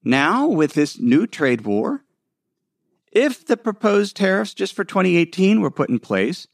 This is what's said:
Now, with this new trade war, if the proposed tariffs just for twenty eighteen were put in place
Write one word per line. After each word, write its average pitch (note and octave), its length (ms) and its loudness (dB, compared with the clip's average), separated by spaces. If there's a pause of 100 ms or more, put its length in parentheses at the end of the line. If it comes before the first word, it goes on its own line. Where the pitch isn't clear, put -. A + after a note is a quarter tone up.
Now, D#3 400 2
with D#3 280 0
this D3 260 -2
new B2+ 260 2
trade B2 360 -2
war, A2 420 -4 (1040)
if B3+ 360 0
the A#3+ 100 0
proposed G3+ 600 -2
tariffs G3+ 360 0
just - 220 -6
for G3 100 -4
twenty F#3 320 0
eighteen F#3 460 2
were C#3+ 80 -2
put - 180 -4
in A#2+ 100 -2
place G#2+ 560 -4